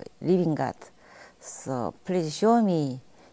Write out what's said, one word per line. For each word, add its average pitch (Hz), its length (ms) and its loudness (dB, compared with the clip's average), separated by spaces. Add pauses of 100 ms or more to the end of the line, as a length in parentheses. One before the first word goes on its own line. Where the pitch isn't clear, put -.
(200)
living 165 340 2
God. 135 220 -4 (640)
So 123 540 -6 (100)
please 170 320 -2
show 226 260 4
me 147 380 0 (320)